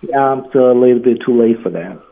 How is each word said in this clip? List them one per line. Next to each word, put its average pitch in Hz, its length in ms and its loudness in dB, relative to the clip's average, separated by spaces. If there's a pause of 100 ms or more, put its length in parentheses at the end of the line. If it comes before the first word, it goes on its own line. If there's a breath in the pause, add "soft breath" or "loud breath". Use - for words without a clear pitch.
Yeah, 135 420 -2
it's - 100 -20
a 139 40 2
little 123 400 4
bit 120 260 0
too 127 80 -2
late 113 300 0
for - 80 -6
that. 87 300 -12 (120)